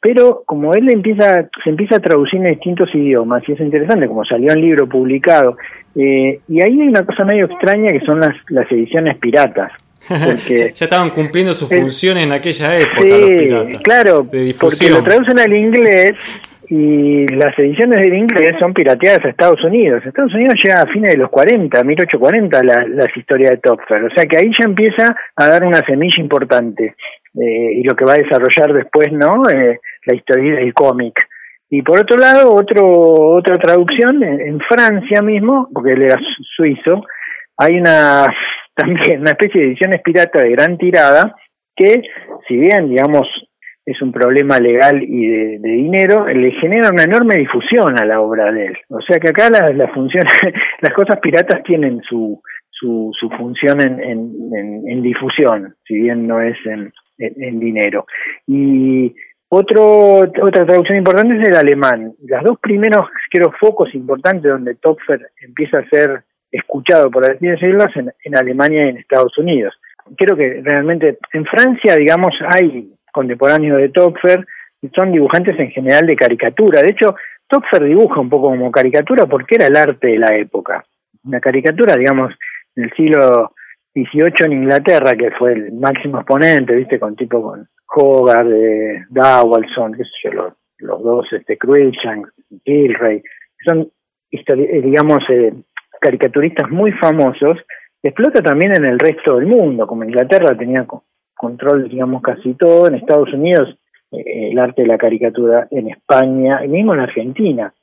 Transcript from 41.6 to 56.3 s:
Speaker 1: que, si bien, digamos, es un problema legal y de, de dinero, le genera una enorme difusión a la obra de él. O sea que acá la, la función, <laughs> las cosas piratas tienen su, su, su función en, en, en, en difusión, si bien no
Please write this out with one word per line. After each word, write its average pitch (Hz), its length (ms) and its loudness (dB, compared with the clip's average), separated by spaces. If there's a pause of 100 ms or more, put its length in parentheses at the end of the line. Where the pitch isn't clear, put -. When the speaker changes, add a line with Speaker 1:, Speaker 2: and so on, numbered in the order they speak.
Speaker 1:
que, 214 280 2 (440)
si 123 120 -4
bien, 170 320 2
digamos, 139 360 2 (580)
es - 180 -10
un 131 100 -6
problema 131 460 2
legal 127 440 2
y 120 240 -4
de, 110 340 -4
de 110 100 -6
dinero, 190 560 0
le 127 260 0
genera 208 380 0
una 170 140 2
enorme 220 340 2
difusión 139 600 0
a 110 60 -2
la 110 160 0
obra 110 320 0
de 107 140 -4
él. 92 100 -12 (140)
O - 100 -10
sea 175 180 0
que 165 120 0
acá 208 180 2
la, 196 240 4
la 135 220 0
función, 135 280 -2 (300)
<laughs> - 300 -6
las 151 100 0
cosas 196 280 0
piratas 170 420 0
tienen 139 400 -2
su, 113 360 -6 (300)
su, 113 500 -8
su 113 120 -6
función 123 500 -2
en, 131 200 -2
en, 117 320 -8 (220)
en, 104 360 -10
en 123 120 -6
difusión, 120 720 -2 (120)
si 110 80 -8
bien 117 320 -2
no 113 160 -2